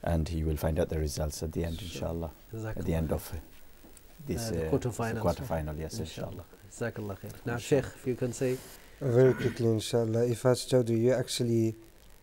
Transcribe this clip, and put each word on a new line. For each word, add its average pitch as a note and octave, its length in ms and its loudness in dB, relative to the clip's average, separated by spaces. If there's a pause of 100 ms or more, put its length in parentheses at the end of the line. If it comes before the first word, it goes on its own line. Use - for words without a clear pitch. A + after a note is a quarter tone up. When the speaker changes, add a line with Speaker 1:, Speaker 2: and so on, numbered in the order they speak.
Speaker 1:
and E2 260 0
he D#2+ 160 -2
will D#2 120 0
find D#2+ 220 0
out E2+ 100 2
the E2 100 -2
results D#2 440 -4
at D#2+ 100 -6
the E2+ 120 -2
end, E2 160 -6
Speaker 2:
Sure. E2+ 280 -6
Speaker 1:
inshaAllah, E2 220 -6
at A2 460 -10
the F2 160 -2
Speaker 2:
Jazakallah. - 40 2
Speaker 1:
end D#2+ 160 0
of, - 200 -6
uh, - 40 -8 (880)
this, C3 220 -4
Speaker 2:
Uh, A2 40 -2
the E2 140 -2
Speaker 1:
uh, D#2+ 40 -2
Speaker 2:
quarterfinals. A2+ 520 -2
Speaker 1:
quarterfinal, D#2+ 560 -2
yes, D#2 200 -8
Speaker 2:
InshaAllah. - 340 -8
Speaker 1:
inshaAllah. F2+ 120 -14 (260)
Speaker 2:
Jazakallah A2 480 -8
khair. G#2+ 120 -12 (160)
Now, A#2+ 80 -2
Speaker 1:
InshaAllah. A#2 60 -4
Speaker 2:
Sheikh, C3 240 2
if - 220 -10
you B2 80 0
can B2 180 -4
say. B2+ 260 -2 (420)
Speaker 3:
Very B2+ 340 8
quickly, A#2 320 0
inshaAllah. A2+ 640 2
Ifas A#2+ 380 2
Chaudhry, A#2 320 4
you B2 120 6
actually A#2 640 2 (480)